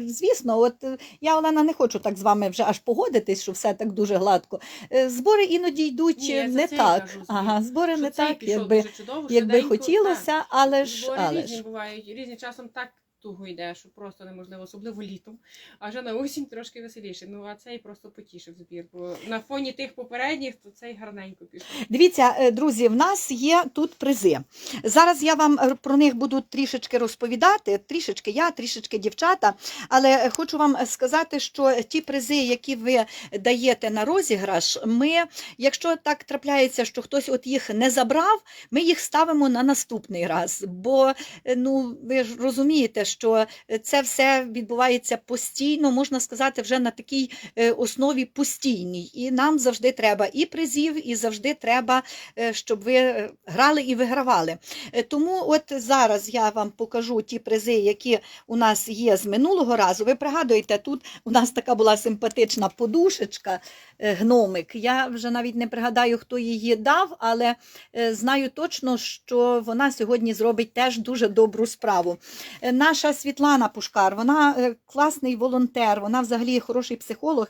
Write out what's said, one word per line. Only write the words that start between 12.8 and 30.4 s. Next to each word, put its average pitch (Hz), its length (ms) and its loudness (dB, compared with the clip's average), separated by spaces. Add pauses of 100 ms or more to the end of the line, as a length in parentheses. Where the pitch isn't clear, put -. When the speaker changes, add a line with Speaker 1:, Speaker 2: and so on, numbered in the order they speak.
Speaker 2:
туго 190 260 -16
йде, 175 280 -12
що 190 140 -20
просто 196 360 -20
неможливо, 185 380 -20
особливо 208 400 -16
літом. 202 340 -16 (420)
А 208 100 -14
вже 240 120 -12
на 240 120 -10
осінь 277 320 -8
трошки 233 360 -18
веселіше. 202 480 -18
Ну, 202 160 -16
а 208 100 -16
цей 240 220 -16
просто 208 320 -20
потішив 175 480 -20
збір, 170 360 -18
бо 175 220 -12 (120)
на 220 120 -8
фоні 269 320 -8
тих 262 240 -12
попередніх, 254 680 -8
то 202 60 -20
цей 233 260 -18
гарненько 202 500 -18
пішов. - 220 -20 (220)
Speaker 1:
Дивіться, 269 500 6
е, 254 120 6
друзі, 240 360 2
в 220 80 4
нас 359 360 0
є 294 320 4 (100)
тут 320 200 -2
призи. 196 460 2 (440)
Зараз 302 400 4
я 311 100 2
вам 294 260 4
р-, 262 160 2
про 269 220 0
них 285 180 6
буду 262 260 -2
трішечки 254 560 -4
розповідати, 240 800 0
трішечки 220 540 -6
я, 320 200 0
трішечки 226 460 -8
дівчата, 214 560 0 (360)
але, 262 200 6 (160)
е, 247 40 0
хочу 311 280 -4